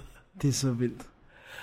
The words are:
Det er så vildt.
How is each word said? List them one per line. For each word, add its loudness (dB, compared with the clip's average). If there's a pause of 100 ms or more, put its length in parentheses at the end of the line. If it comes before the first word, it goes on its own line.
(420)
Det 6
er 4
så 2
vildt. 0 (600)